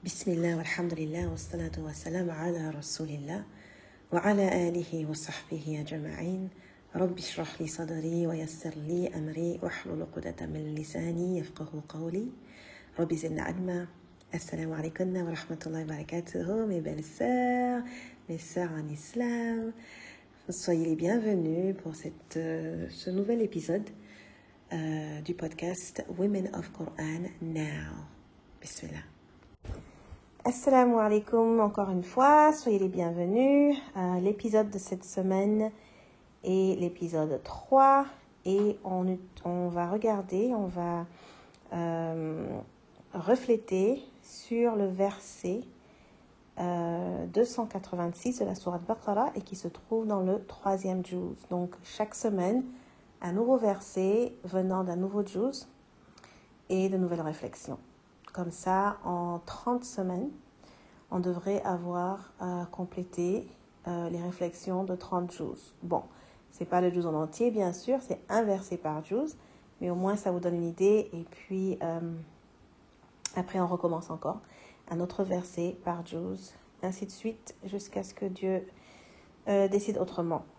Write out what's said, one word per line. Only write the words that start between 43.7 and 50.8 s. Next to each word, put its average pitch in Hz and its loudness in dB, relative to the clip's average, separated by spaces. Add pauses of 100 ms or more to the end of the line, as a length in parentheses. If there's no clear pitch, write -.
sur 233 0
le 202 2
verset, 196 -2 (1000)
euh, 175 -2
deux 202 4
cent 240 -2
quatre-vingt-six 185 -4
de 214 2
la 190 -2
sourate 175 -4
Baqara 220 0
et 202 -6
qui 190 -10
se - -10
trouve 226 -2
dans 202 2
le 190 2
troisième 190 -2